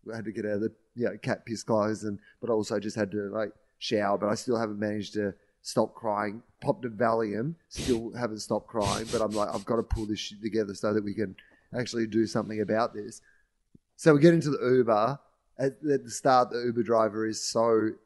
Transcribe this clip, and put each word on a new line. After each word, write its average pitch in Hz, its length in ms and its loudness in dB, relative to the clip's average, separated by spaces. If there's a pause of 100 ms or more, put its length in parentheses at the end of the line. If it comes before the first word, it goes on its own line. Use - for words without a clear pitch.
(120)
I 113 40 -8
had 110 100 -10
to 110 60 -6
get 101 140 -6
out 104 80 -2
of 101 80 -2
the, 110 100 0 (240)
you 120 100 -2
know, 101 120 -4
cat - 280 -4
piss 113 180 -8
clothes, 107 400 0
and, 101 160 -6 (200)
but 113 100 -4
I 117 40 2
also 107 260 0
just 101 160 -6
had 104 160 0
to, 104 180 -4
like, 104 220 -4 (280)
shower, 101 380 0
but 101 120 0
I 110 60 2
still 117 220 -2
haven't 107 220 -2
managed 104 360 -4
to 104 180 -2 (280)
stop - 340 -2
crying. 107 460 -2 (200)
Popped 127 240 -2
a 123 40 -6
Valium, 113 640 0 (140)
still 117 440 -2
haven't 113 260 -4
stopped 107 280 -4
crying, 107 440 -2
but 113 100 0
I'm 107 100 0
like, 104 220 0
"I've 104 120 -6
gotta 113 180 0
pull 113 220 -2
this 104 140 -4
shit 104 220 -12
together 104 340 -2
so 104 180 -2
that 107 100 0
we 101 100 -6
can 95 220 -4 (420)
actually 117 300 -2
do 110 200 2
something 107 340 -4
about 107 320 0
this." 107 280 -12 (760)
So 160 160 6
we 147 80 6
get 170 120 10
into 151 180 2
the 131 120 -2
Uber. 123 560 4 (380)
At, 135 140 0 (200)
at 131 120 0
the 117 80 -14
start, 127 400 4
the 120 140 -4
Uber 117 180 0
driver 110 420 2
is 110 160 -4
so, 113 480 2 (160)